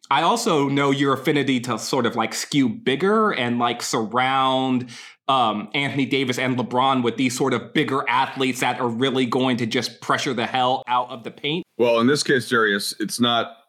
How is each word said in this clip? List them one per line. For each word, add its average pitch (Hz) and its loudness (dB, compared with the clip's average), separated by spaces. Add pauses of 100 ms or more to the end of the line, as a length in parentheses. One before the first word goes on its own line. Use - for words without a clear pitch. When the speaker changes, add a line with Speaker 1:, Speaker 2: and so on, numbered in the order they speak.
(100)
Speaker 1:
I 143 2
also 175 2
know 139 2
your 139 2
affinity 135 0
to 117 -4
sort 123 0
of, 113 -2
like, 113 -2
skew 139 0
bigger 190 0
and, 120 -2
like, 120 -2
surround, 131 0 (380)
um, 107 2
Anthony 139 0
Davis 127 0
and 127 0
LeBron 127 2
with 117 0
these 127 0
sort 131 0
of 117 -4
bigger 139 0
athletes 131 -2
that 127 -2
are 127 0
really 127 0
going 127 0
to 120 -2
just 113 -4
pressure 131 -4
the 113 -4
hell 127 0
out 127 -2
of 123 -14
the 120 -12
paint. 160 -6 (160)
Speaker 2:
Well, 117 4
in 120 4
this 143 2
case, 131 0
Darius, 107 0
it's 107 -4
not 120 0 (160)